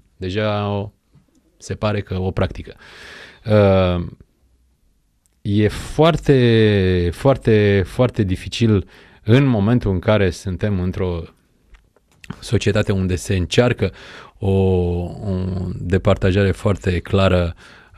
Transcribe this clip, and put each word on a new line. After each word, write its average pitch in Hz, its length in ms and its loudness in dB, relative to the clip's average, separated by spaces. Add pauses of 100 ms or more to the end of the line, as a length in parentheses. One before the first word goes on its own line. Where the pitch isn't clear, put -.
(180)
deja 104 520 -4
o, 101 220 -6 (640)
se - 160 -12
pare 104 280 -2
că 95 180 -8
o 92 120 -2
practică. - 440 -6 (720)
Uh, 95 600 4 (1400)
e 104 260 0
foarte, 110 1500 2
foarte, 104 720 2
foarte 120 380 -2
dificil 95 640 0 (360)
în 135 220 4
momentul 113 460 0
în 90 80 -2
care 101 300 2
suntem 95 500 -4
într-o 90 420 -4 (1160)
societate 104 520 -2
unde 92 240 -2
se 98 200 -4
încearcă 98 560 0 (460)
o, 98 140 -2
o 90 840 0 (420)
departajare 95 720 0
foarte 90 480 -2
clară, 90 560 0 (420)